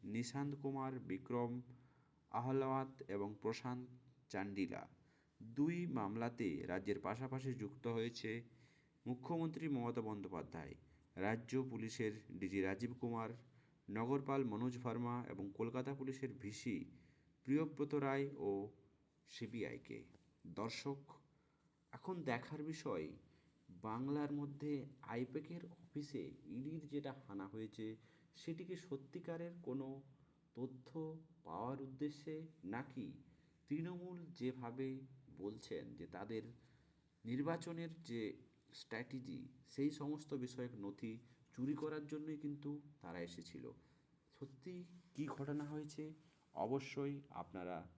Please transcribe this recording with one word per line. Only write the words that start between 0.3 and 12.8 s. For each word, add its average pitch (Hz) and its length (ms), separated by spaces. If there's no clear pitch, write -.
কুমার, 135 440
বিক্রম 120 520
আহলাওয়াত 131 600
এবং 101 220
প্রশান্ত 123 460
চান্ডিলা। 98 540
দুই 139 340
মামলাতে 113 500
রাজ্যের 95 340
পাশাপাশি 127 560
যুক্ত 107 320
হয়েছে 117 440
মুখ্যমন্ত্রী 160 600
মমতা 120 340
বন্দ্যোপাধ্যায়, 92 720
রাজ্য 110 380
পুলিশের 110 500
ডিজি 95 300
রাজীব 98 380